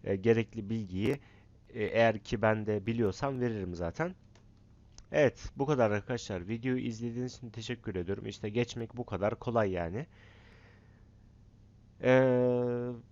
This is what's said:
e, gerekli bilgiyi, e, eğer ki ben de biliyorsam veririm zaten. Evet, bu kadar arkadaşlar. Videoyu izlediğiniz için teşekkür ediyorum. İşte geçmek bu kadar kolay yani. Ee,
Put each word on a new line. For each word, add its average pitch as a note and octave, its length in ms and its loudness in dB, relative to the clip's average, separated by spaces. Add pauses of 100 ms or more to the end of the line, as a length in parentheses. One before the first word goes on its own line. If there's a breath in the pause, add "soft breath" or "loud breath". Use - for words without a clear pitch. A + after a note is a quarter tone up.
e, G2 120 0
gerekli A2 540 2
bilgiyi, A2 500 -2 (480 soft breath)
e, G#2+ 160 -4
eğer A2+ 340 4
ki G#2 240 -4
ben A2 240 4
de G#2 200 0
biliyorsam A#2 540 0
veririm G#2 340 -2
zaten. F2 400 -4 (960)
Evet, - 440 2
bu C#3 100 0
kadar B2+ 240 4
arkadaşlar. G#2 580 -4
Videoyu A#2+ 300 -2
izlediğiniz A#2+ 580 -6
için A#2+ 140 -14
teşekkür A2+ 440 -8
ediyorum. F#2+ 320 -4
İşte G#2 220 -8
geçmek A#2 480 -4
bu A#2+ 100 -8
kadar G#2 320 -2
kolay A2+ 320 2
yani. F2+ 360 -4 (2000 soft breath)
Ee, B2 880 4 (220)